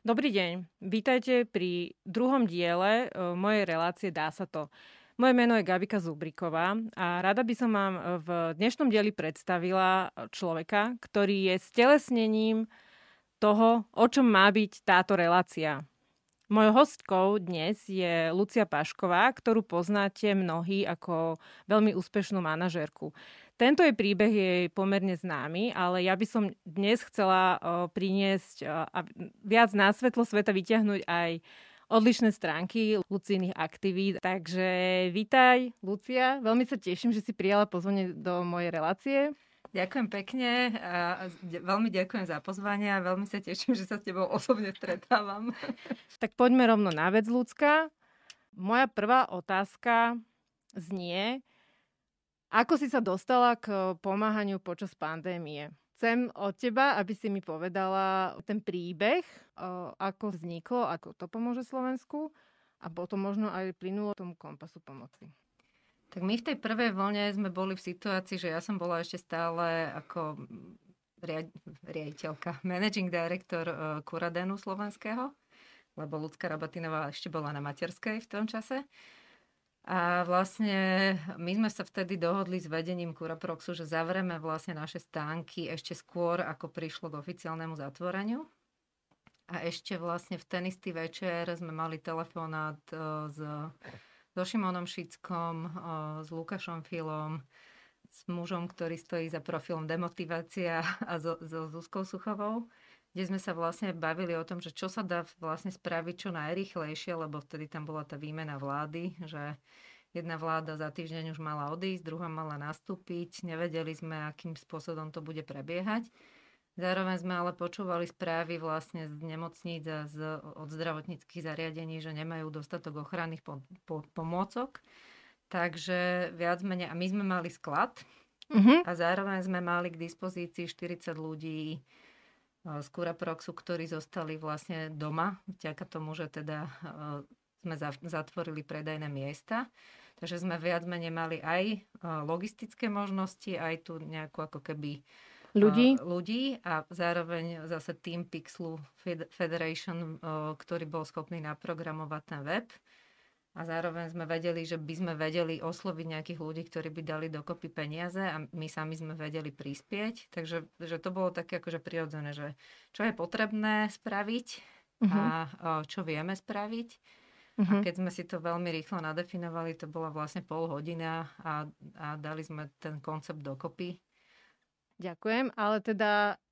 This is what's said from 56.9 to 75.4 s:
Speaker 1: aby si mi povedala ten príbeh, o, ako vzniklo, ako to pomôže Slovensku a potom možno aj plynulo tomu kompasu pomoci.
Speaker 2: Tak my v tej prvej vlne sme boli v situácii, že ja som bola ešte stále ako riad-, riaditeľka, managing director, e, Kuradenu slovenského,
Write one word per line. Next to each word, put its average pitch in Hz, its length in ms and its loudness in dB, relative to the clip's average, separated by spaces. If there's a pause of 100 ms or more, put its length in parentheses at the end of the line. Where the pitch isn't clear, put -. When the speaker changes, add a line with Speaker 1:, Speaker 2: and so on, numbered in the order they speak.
Speaker 1:
aby 202 160 0
si 214 160 -6
mi 196 160 -2
povedala 190 1040 0
ten 208 160 -2
príbeh, 180 560 0 (340)
o, 180 400 -8
ako 196 380 -4
vzniklo, 170 560 -4
ako 165 240 -6
to - 160 -12
pomôže 240 400 -4
Slovensku 262 640 -6 (480)
a - 80 -12
potom 175 320 -6
možno 202 320 0
aj 185 240 -6
plynulo 202 400 -4
tomu 180 180 -10
kompasu 151 460 -18
pomoci. 135 480 -18 (800)
Speaker 2:
Tak 180 160 -8
my 214 160 2
v 233 60 -10
tej 302 100 0
prvej 220 400 0
vlne 202 400 0
sme 196 160 -2
boli 185 240 -2
v - 80 -16
situácii, 185 560 -4
že 175 80 -4
ja 165 160 -2
som 196 160 -4
bola 170 240 -2
ešte 175 160 -8
stále 165 720 -2
ako 156 480 -8 (800)
riad-, 160 320 -8 (320)
riaditeľka, 151 800 -8
managing 185 480 0
director, 170 560 -2
e, 156 80 -4 (260)
Kuradenu 175 540 -4
slovenského, 208 800 -6 (580)